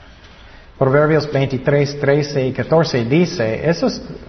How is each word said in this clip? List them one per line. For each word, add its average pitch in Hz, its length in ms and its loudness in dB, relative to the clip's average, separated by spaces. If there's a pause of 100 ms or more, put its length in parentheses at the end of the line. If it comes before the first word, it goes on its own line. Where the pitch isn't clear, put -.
(760)
Proverbios 147 540 2
veintitrés, 135 680 0
trece 139 480 0
y 127 60 -2
catorce 135 520 0
dice, 120 640 0
eso 175 180 0
es - 140 -4 (280)